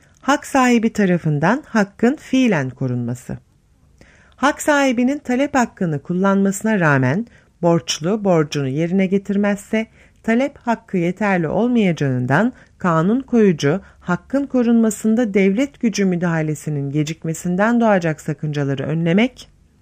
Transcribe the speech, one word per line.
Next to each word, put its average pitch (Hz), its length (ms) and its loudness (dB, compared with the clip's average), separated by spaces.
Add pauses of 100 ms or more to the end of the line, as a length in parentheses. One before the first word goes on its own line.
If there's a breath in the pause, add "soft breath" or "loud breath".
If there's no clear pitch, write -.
(200 soft breath)
hak 294 260 -2
sahibi 240 460 2
tarafından 180 760 0
hakkın 226 500 0
fiilen 208 540 0
korunması. 123 680 -6 (1000 soft breath)
Hak 294 260 -2
sahibinin 269 560 0
talep 269 360 -2
hakkını 185 480 -2
kullanmasına 196 800 0
rağmen 151 460 2 (360 soft breath)
borçlu 170 600 -2
borcunu 151 440 0
yerine 170 380 0
getirmezse, 202 800 -2 (360 soft breath)
talep 262 360 -2
hakkı 226 380 -6
yeterli 180 520 0
olmayacağından 170 1040 0 (260 soft breath)
kanun 180 420 0
koyucu 196 600 2 (200 loud breath)
hakkın 269 460 -4
korunmasında 226 880 0
devlet 202 460 0
gücü 202 240 0
müdahalesinin 156 840 -2
gecikmesinden 180 920 -2
doğacak 185 400 2
sakıncaları 147 640 -4
önlemek 165 680 -2 (320 soft breath)